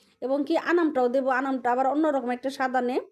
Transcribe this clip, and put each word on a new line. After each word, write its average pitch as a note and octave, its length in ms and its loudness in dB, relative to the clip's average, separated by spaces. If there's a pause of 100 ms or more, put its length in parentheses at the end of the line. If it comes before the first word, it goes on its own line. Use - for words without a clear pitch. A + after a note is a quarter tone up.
(200)
এবং C4+ 240 -2
কি D#4+ 140 0
আনামটাও D#4 500 2
দেব। B3+ 200 0
আনামটা C4 440 0
আবার C4 140 2
অন্যরকম C4+ 440 0
একটা B3 200 -4
স্বাদ C4+ 260 -2
আনে। B3+ 240 0 (120)